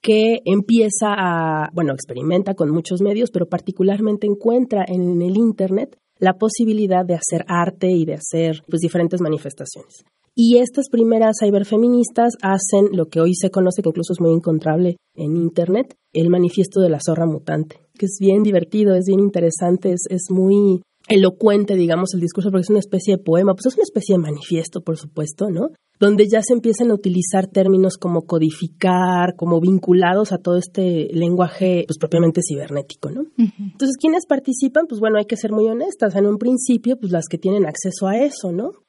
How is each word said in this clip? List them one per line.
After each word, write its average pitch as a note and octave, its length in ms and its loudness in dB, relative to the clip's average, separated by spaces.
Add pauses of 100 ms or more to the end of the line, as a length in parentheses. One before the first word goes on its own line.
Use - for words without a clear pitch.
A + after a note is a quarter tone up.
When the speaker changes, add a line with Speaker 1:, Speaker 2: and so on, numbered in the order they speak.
Speaker 1:
que A3 420 2
empieza G#3 720 0
a, D#3+ 560 -2
bueno, D#3+ 200 -2
experimenta F3 600 -4
con D3+ 140 -2
muchos E3+ 320 -4
medios, G#3 300 0
pero F3 160 -4
particularmente G3+ 800 -2
encuentra A3 580 -2
en F3+ 360 -2
el F#3 160 -2
internet G#3+ 600 -2 (220)
la F#3+ 140 2
posibilidad G#3+ 720 0
de F3 100 -2
hacer - 320 -6
arte F3+ 420 -2
y E3+ 140 2
de D3+ 120 -4
hacer, D#3+ 540 -4
pues, E3 120 -2
diferentes F3 400 -2
manifestaciones. - 840 -8 (320)
Y A#3 220 6
estas B3+ 320 0
primeras A3+ 520 2
ciberfeministas A#3 1000 2
hacen G3 500 2
lo E3+ 140 -2
que E3 160 -2
hoy F3 120 2
se F#3 160 -2
conoce, F#3 320 0
que E3 80 0
incluso E3 220 -6
es F3+ 80 -6
muy E3 140 2
encontrable E3 640 0 (180)
en D#3+ 220 -4
internet, E3+ 580 -2 (160)
el E3 180 0
manifiesto F3+ 520 0
de F3+ 80 4
la D3+ 160 -2
zorra E3 200 0
mutante, D#3 520 -4 (200)
que G3+ 100 -4
es F#3 120 -8
bien G3 240 4
divertido, G3+ 520 2
es F#3 100 0
bien F#3+ 160 2
interesante, F3+ 720 0
es, F3+ 160 -4
es F3+ 220 -4
muy F#3+ 500 4 (260)
elocuente, G3+ 680 4
digamos, F3 380 0
el F3+ 80 -2
discurso, F3+ 280 -2
porque F#3+ 140 0
es F3+ 60 -6
una G#3 100 4
especie F#3+ 360 -2
de F#3 80 -10
poema, F#3 300 2
pues F#3+ 140 -4
es - 80 -2
una G#4+ 80 2
especie G3+ 320 0
de F3 60 2
manifiesto, D#3+ 600 -6
por D#3+ 160 -6
supuesto, D#3 520 -8
¿no? G3 200 -4 (300)
Donde G#3 280 4
ya A3 140 2
se B3 120 0
empiezan A#3 360 0
a G#3 60 4
utilizar F#3+ 520 -2
términos F#3+ 500 2
como E3+ 260 -2
codificar, F3+ 1120 0
como E3+ 260 0
vinculados F#3 680 2
a F3+ 60 -2
todo F3 200 -2
este F3+ 560 -2
lenguaje, F3 760 0
pues, D#3 120 -6
propiamente E3 420 0
cibernético, C#3+ 720 -8
¿no? B3+ 100 -8
Speaker 2:
Ujú. A3+ 500 -2
Speaker 1:
Entonces, C4+ 300 -4
¿quiénes E4 240 0
participan? C4+ 600 0
Pues, A3 120 -8
bueno, A3 200 2
hay G#3 60 -2
que A3 120 -4
ser G#3+ 140 -6
muy G#3+ 160 0
honestas. A3+ 480 -2
En G3+ 100 2
un G#3 140 0
principio, B3 580 0
pues, G#3 140 -6
las E3 180 -2
que E3+ 80 -6
tienen F#3+ 280 0
acceso F#3 420 -6
a G3+ 100 0
eso, C4 340 -2
¿no? A3 200 -6 (180)